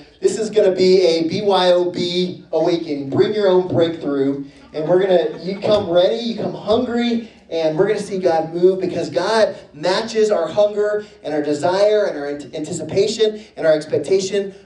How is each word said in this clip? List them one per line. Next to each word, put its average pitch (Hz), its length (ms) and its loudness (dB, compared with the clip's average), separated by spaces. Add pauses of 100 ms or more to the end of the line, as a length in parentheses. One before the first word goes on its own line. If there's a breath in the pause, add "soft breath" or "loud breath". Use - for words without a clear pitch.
(200 loud breath)
this 196 180 0
is 220 120 -4
gonna 196 240 4
be 185 280 4
a 165 260 2
B 190 140 -4
Y 190 300 4
O 175 180 2
B 175 600 -4
awakening. 160 580 -2
Bring 208 240 2
your 202 140 2
own 185 200 2
breakthrough. 143 760 -2 (280 loud breath)
And 156 160 -6
we're 180 120 4
gonna, 175 420 0
you 190 160 -8
come 202 320 0
ready, 185 260 2
you 226 240 -6
come 180 140 -6
hungry, 233 760 -2 (220 loud breath)
and 160 260 -2
we're 196 120 2
gonna 208 100 0
see 196 220 -8
God 165 340 0
move, 185 260 2
because 170 300 -4
God 202 460 0 (180)
matches 214 560 0
our 170 160 0
hunger 208 580 0 (200 loud breath)
and 147 100 -4
our 151 80 0
desire 196 600 2
and 151 120 -4
our 143 120 -6
ant-, 143 260 -10
anticipation 180 880 -2 (140)
and 156 100 -2
our 160 60 6
expectation, 190 840 0 (120)